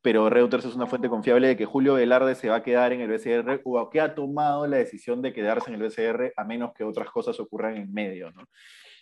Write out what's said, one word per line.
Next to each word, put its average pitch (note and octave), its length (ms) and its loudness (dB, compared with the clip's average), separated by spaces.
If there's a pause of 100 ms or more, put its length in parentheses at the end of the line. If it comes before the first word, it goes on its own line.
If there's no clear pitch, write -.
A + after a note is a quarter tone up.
Pero A2 300 4
Reuters A#2+ 340 4
es A#2+ 100 -8
una B2 120 -4
fuente A#2+ 240 -2
confiable A#2+ 380 4
de B2+ 100 4
que G#2+ 80 -2
Julio C#3 280 2
Velarde B2+ 400 4
se B2 140 -6
va A2 80 4
a A2+ 60 -2
quedar B2 320 2
en B2 80 -6
el A2+ 60 -4
B A2 100 -2
C A2+ 160 -2
R B2 300 -2
o B2 260 -2
que D#3 100 0
ha D3+ 140 0
tomado D3 520 -2
la C#3+ 120 0
decisión A#2+ 420 -4
de B2+ 140 -6
quedarse A2+ 340 -2
en A#2+ 60 -10
el G#2 80 -6
B A2 80 -2
C A2+ 140 -6
R, A#2 300 -2
a G#2+ 100 -6
menos A#2 300 -6
que A2 100 -8
otras G#2+ 260 -6
cosas A#2 300 -6
ocurran A2 360 -6
en G2 160 -10
medio, F#2+ 380 -8
¿no? F#2 140 -20 (580)